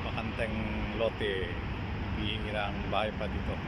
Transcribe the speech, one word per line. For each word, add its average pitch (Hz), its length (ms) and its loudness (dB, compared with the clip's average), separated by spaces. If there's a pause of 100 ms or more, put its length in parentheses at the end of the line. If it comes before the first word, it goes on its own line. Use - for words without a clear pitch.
Bakanteng 113 520 0 (440)
lote. 104 480 2 (720)
Bihira 107 480 0
ang 98 240 -2
bahay 104 240 4
pa 104 160 0
dito. 95 240 0 (120)